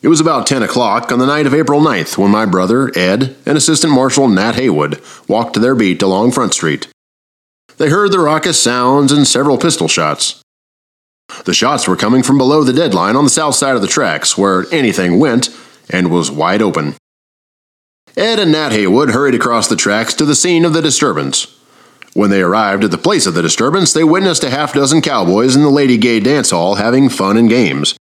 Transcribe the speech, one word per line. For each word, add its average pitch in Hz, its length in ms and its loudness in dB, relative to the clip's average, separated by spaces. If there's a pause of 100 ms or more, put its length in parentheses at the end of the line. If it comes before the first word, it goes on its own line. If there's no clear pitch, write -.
It 135 60 2
was 160 100 4
about 156 260 0
ten 135 160 0
o'clock 113 500 -2
on 123 60 0
the 127 80 2
night 147 220 0
of 131 80 0
April 147 260 2
ninth 117 360 -2
when 98 120 2
my 107 160 2
brother, 98 500 0
Ed, 101 400 -2 (100)
and 147 120 0
Assistant 160 360 0
Marshal 135 340 2
Nat 107 280 0
Haywood 76 440 -2 (280)
walked 113 260 -2
to 107 60 -2
their 127 160 2
beat 95 260 0
along 101 300 2
Front 123 220 -2
Street. 76 340 -4 (920)
They 156 120 0
heard 196 220 2
the 190 80 2
raucous 156 420 0
sounds 127 500 2
and 143 160 2
several 135 300 0
pistol 156 300 -2
shots. 76 480 -4 (1080)
The 90 80 -4
shots 135 340 -2
were 92 80 0
coming 120 260 0
from 135 160 2
below 143 260 2
the 127 100 0
deadline 120 420 0
on 143 80 2
the 139 80 2
south 151 240 -2
side 135 200 -2
of 113 60 -2
the 98 60 -4
tracks, 90 500 -2
where 95 340 0
anything 95 480 0
went 127 300 0 (400)
and 90 220 -2
was 82 180 0
wide 82 320 -2
open. 80 340 -2 (1200)
Ed 214 240 -2
and 180 120 2
Nat 151 220 -2
Haywood 107 380 2
hurried 131 220 0
across 117 340 -2
the 113 80 -2
tracks 107 400 -2
to 156 100 -2
the 147 100 0
scene 170 300 2
of 165 80 0
the 160 80 0
disturbance. 107 680 -2 (680)
When 104 160 2
they 98 120 2
arrived 101 420 0
at 101 80 0
the 82 60 -4
place 175 280 0
of 90 80 -4
the 85 80 -2
disturbance, 143 500 0
they 160 120 0
witnessed 175 400 0
a 135 80 -4
half 143 220 -4
dozen 143 280 2
cowboys 117 540 0
in 143 80 4
the 147 60 4
Lady 135 280 2
Gay 113 220 2
dance 127 320 0
hall 90 240 -2
having 120 340 2
fun 101 280 -2
and 117 120 4
games. 80 560 0